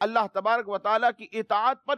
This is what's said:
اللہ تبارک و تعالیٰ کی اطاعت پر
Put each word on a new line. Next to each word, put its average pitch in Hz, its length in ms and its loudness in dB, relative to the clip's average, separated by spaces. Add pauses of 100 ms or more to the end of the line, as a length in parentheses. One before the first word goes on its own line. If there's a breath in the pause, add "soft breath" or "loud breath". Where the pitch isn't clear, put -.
اللہ 220 320 2
تبارک 214 360 0
و 202 100 -2
تعالیٰ 220 400 2
کی 214 80 -16 (120)
اطاعت 220 460 0
پر 277 140 -2